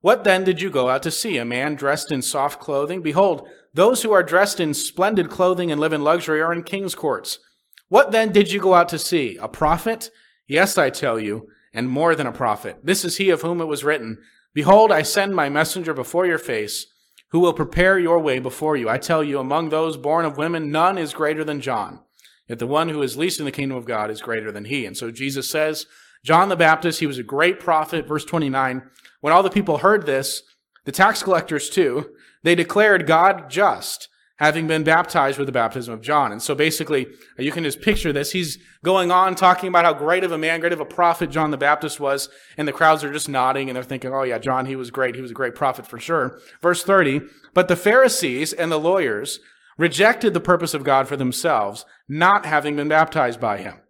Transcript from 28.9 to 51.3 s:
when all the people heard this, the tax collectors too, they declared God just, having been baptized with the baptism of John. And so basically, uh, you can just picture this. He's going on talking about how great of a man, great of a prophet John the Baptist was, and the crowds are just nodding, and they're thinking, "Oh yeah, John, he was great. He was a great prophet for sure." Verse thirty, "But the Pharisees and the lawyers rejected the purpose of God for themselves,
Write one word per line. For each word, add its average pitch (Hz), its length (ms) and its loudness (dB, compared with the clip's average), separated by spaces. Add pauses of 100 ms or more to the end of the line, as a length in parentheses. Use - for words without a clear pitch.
when 151 120 2
all 190 100 8
the 185 60 0
people 185 300 0
heard 196 260 2
this, 135 360 -2 (440)
the 139 60 -6
tax 196 300 2
collectors 160 480 -2
too, 147 400 0 (340)
they 170 120 4
declared 185 500 4
God 165 440 4
just, 156 580 -2 (300)
having 156 300 2
been 160 180 0
baptized 160 520 2
with 139 80 -2
the 135 80 -6
baptism 117 400 -2
of 107 80 -14
John. 135 300 0
And 107 100 -10
so 147 140 -4
basically, 151 500 0 (320)
uh, 127 60 -8
you 151 80 -2
can 165 140 -6
just - 160 -6
picture 175 320 0
this. 143 180 -4
He's 175 260 -4 (260)
going 180 280 2
on 185 240 2
talking 185 320 4
about 175 160 4
how 165 100 4
great 165 300 0
of 175 80 -2
a 160 60 -4
man, 160 240 -2
great 170 100 0
of 165 80 -4
a 147 60 -6
prophet 170 440 0
John 151 220 -2
the 139 60 -4
Baptist 147 420 0
was, 139 300 -2 (260)
and 151 100 -4
the 139 80 -4
crowds 156 300 4
are 143 80 -6
just 147 160 -6
nodding, 135 420 0
and 123 60 -8
they're 127 80 -6
thinking, 131 300 -8
"Oh 135 100 -2
yeah, 120 160 -4
John, 127 260 -2
he 135 120 -8
was 120 140 -12
great. 127 240 -2
He 131 60 -12
was 123 100 -12
a 113 40 -14
great 127 200 -4
prophet 131 320 -4
for 117 120 -16
sure." 139 400 -4 (220)
Verse 170 220 2
thirty, 156 380 4 (320)
"But 185 140 4
the 175 100 4
Pharisees 170 760 2
and 165 200 -4
the 156 80 0
lawyers 147 600 -2 (380)
rejected 190 560 2
the - 80 0
purpose 170 320 2
of 143 100 -6
God 135 240 2
for 143 80 -6
themselves, 123 680 -2 (240)